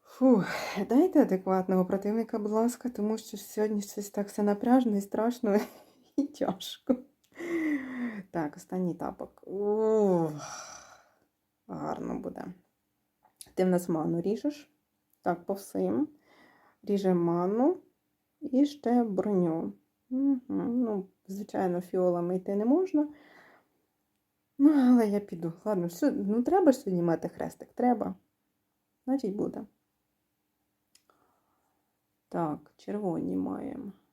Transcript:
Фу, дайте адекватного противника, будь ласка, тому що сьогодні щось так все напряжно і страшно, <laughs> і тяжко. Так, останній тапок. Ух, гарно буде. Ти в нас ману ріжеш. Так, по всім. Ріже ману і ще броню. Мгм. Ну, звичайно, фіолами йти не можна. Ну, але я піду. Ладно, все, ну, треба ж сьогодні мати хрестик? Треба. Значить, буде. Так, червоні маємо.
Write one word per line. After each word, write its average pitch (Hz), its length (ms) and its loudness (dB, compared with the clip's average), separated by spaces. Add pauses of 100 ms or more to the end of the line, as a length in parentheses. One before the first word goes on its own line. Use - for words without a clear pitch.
Фу, 247 420 4 (460)
дайте 302 320 6
адекватного 185 640 2
противника, 208 540 -2
будь 208 120 -4
ласка, 233 380 0
тому 220 280 -2
що 214 200 -14
сьогодні 214 440 -2
щось 202 280 -10
так 202 180 -4
все 208 160 -4
напряжно 220 540 4
і 196 40 0
страшно, 214 580 0 (280)
<laughs> - 280 -20
і 277 80 0
тяжко. - 720 -4 (1400)
Так, 156 260 -6
останній 180 360 -4
тапок. - 540 -10
Ух, 202 840 2 (1400)
гарно - 520 -8
буде. - 340 -12 (1040)
Ти 185 100 2
в - 20 2
нас 180 220 0
ману 170 320 -2
ріжеш. 233 500 -6 (500)
Так, 175 240 -4
по 196 80 -6
всім. 196 540 -2 (760)
Ріже 196 300 0
ману 180 640 2 (640)
і 285 240 2
ще 240 380 0
броню. 190 680 0 (360)
Мгм. 262 320 0 (400)
Ну, 208 260 -2 (200)
звичайно, 190 540 -4
фіолами 180 540 0
йти 185 200 -4
не 208 100 0
можна. 302 480 2 (1400)
Ну, 285 160 8
але 247 340 6
я 202 120 0
піду. 170 340 -6 (120)
Ладно, 185 220 0
все, 277 240 0
ну, 208 320 -2
треба 320 280 6
ж 247 60 0
сьогодні 180 260 -2
мати 165 260 0
хрестик? - 440 -10
Треба. 220 420 -2 (920)
Значить, 254 300 -4
буде. 208 300 -6 (2750)
Так, 165 480 -6
червоні 185 580 -6
маємо. 190 560 -6 (220)